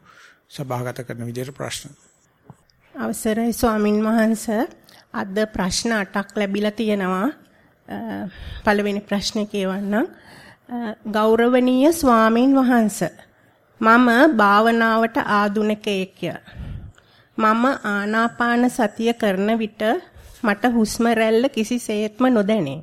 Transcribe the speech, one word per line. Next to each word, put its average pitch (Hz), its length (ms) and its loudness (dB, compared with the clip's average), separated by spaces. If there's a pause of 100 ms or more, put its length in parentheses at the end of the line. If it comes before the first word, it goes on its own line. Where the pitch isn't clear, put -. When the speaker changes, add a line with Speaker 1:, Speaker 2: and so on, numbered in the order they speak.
(460)
Speaker 1:
සභාගත 123 540 -8
කරන 117 260 -10
විදිහට 127 280 -10
ප්‍රශ්න. - 400 -12 (1000)
Speaker 2:
අවසරයි 226 580 -4
ස්වාමින් 208 500 0
වහන්ස. 220 440 2 (640)
අද 190 260 -8 (100)
ප්‍රශ්න 208 460 -4
අටක් 202 440 -4
ලැබිලා 208 360 -2
තියෙනවා. 202 560 -2 (600)
අ, 202 80 -10 (640)
පළවෙනි 202 400 0
ප්‍රශ්නේ 208 460 -4
කියවන්නම්. 202 600 -2 (580)
අ, 240 120 -12 (300)
"ගෞරවනීය 247 880 2
ස්වාමින් 240 600 4
වහන්ස, 240 440 2 (840)
මම 233 280 6 (240)
භාවනාවට 226 840 2 (100)
ආධුනිකයෙක්ය. 208 1000 -2 (1080)
මම 220 260 2 (180)
ආනාපාන 233 880 0
සතිය 226 440 -2
කරන 202 340 0 (100)
විට 214 240 -6 (580)
මට 202 220 -2 (100)
හුස්ම 226 340 0
රැල්ල 226 420 2
කිසිසේත්ම 220 800 -4
නොදැනේ. 196 560 0